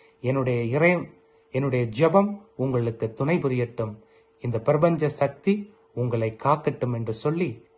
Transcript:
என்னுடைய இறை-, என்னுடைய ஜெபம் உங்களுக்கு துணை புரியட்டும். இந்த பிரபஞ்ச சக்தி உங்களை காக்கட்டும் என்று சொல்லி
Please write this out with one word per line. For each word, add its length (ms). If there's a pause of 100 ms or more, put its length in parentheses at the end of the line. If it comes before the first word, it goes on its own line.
(220)
என்னுடைய 380 (100)
இறை-, 380 (460)
என்னுடைய 360
ஜெபம் 420 (240)
உங்களுக்கு 560
துணை 260
புரியட்டும். 560 (500)
இந்த 140
பிரபஞ்ச 500
சக்தி 440 (420)
உங்களை 420
காக்கட்டும் 580
என்று 180
சொல்லி 360 (300)